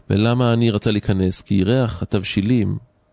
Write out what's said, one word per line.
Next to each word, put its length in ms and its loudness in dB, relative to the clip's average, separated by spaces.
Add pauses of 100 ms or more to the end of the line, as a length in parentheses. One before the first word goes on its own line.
(100)
ולמה 400 2
העני 200 2
רצה 200 0
להיכנס? 500 0
כי 240 0
ריח 380 0
התבשילים 760 -2 (340)